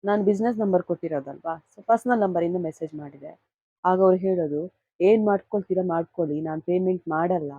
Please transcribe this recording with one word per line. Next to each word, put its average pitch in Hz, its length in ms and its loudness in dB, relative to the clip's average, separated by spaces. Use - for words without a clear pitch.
ನಾನು 208 200 0
ಬಿಸಿನೆಸ್ 214 340 0
ನಂಬರ್ 190 240 0
ಕೊಟ್ಟಿರೋದಲ್ವಾ, 160 840 -8
so, 202 60 -20
ಪರ್ಸನಲ್ 233 380 2
ನಂಬರಿಂದ 175 360 0
ಮೆಸೇಜ್ 160 380 -6
ಮಾಡಿದೆ. 147 460 -16
ಆಗ 185 160 2
ಅವ್ರು 185 160 6
ಹೇಳೋದು, 175 560 -2
"ಏನ್ 214 260 6
ಮಾಡ್ಕೊಳ್ತೀರಾ 196 600 0
ಮಾಡ್ಕೊಳ್ಳಿ, 165 540 -2
ನಾನು 160 200 -6
ಪೇಮೆಂಟ್ 185 480 0
ಮಾಡಲ್ಲ. 160 500 0